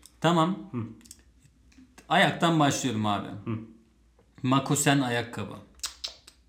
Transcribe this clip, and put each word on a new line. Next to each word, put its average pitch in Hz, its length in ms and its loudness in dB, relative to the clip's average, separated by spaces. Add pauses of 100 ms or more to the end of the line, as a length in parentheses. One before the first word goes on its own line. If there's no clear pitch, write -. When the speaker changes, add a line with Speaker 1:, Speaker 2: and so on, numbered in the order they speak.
(220)
Speaker 1:
Tamam. 165 380 2 (120)
Speaker 2:
Hı. 127 60 -8 (1300)
Speaker 1:
Ayaktan 165 500 4
başlıyorum 131 460 2
abi. 101 220 -2
Speaker 2:
Hı. 107 300 -8 (840)
Speaker 1:
Makosen 135 560 2
ayakkabı. 120 540 -4 (960)